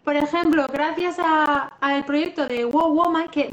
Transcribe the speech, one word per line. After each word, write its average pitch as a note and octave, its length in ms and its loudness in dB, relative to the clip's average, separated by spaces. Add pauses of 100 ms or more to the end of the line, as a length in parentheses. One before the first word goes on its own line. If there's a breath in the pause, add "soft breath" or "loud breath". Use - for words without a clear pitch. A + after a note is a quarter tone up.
por D4 140 0
ejemplo, D4+ 540 2
gracias E4 460 -2
a, D4+ 600 0
al C#4 260 -2
proyecto D4+ 400 -2
de A#3+ 200 -4
Wow D4 280 2
Woman, E4 360 0
que, C#4+ 240 -2